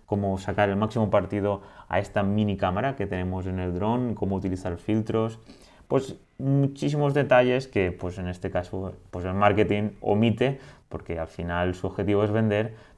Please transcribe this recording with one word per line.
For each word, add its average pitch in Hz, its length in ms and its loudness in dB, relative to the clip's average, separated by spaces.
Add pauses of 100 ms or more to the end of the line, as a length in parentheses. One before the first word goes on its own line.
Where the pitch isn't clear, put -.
cómo 101 320 -2
sacar 101 320 0
el 98 80 0
máximo 110 340 0
partido 101 520 0 (260)
a 92 120 0
esta 101 240 0
mini 101 320 2
cámara 98 400 -2
que 98 100 -4
tenemos 92 400 -4
en 92 140 -4
el 90 120 -2
dron, 113 420 0
cómo 98 220 -2
utilizar 92 400 -4
filtros, 110 640 0 (500)
pues - 300 -2 (200)
muchísimos 139 760 0
detalles 127 540 4
que, 92 240 0
pues, 90 260 -8
en 90 80 -6
este 90 240 -6
caso, 95 440 -6 (160)
pues, 90 140 -6
el 92 100 -4
marketing 104 560 4 (100)
omite, 113 580 2 (300)
porque - 300 -8
al 80 100 -6
final 87 460 -2
su 95 120 -6
objetivo 101 380 2
es 104 60 2
vender, 110 440 0 (240)